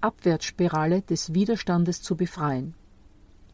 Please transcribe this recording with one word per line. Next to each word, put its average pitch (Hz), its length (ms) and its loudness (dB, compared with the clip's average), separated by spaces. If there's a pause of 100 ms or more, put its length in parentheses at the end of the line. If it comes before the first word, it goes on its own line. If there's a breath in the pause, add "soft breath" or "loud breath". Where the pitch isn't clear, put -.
Abwärtsspirale 170 1000 0
des 165 320 -4
Widerstandes 180 680 2
zu 170 160 -4
befreien. 151 580 -4 (800)